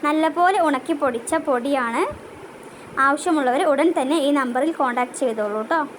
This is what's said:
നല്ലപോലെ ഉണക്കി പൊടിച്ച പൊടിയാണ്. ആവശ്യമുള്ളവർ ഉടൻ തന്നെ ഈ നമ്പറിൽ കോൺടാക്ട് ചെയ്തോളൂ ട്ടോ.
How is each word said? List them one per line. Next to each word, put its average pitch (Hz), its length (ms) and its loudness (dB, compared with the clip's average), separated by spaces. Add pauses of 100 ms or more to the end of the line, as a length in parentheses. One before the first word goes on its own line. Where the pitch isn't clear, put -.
നല്ലപോലെ 320 600 2
ഉണക്കി 285 340 0
പൊടിച്ച 269 460 -2
പൊടിയാണ്. 254 560 0 (1040)
ആവശ്യമുള്ളവർ 294 560 2 (100)
ഉടൻ 320 260 4
തന്നെ 285 200 2 (100)
ഈ - 100 4
നമ്പറിൽ 262 420 0
കോൺടാക്ട് 247 420 -2
ചെയ്തോളൂ 214 460 -2
ട്ടോ. 320 120 2 (180)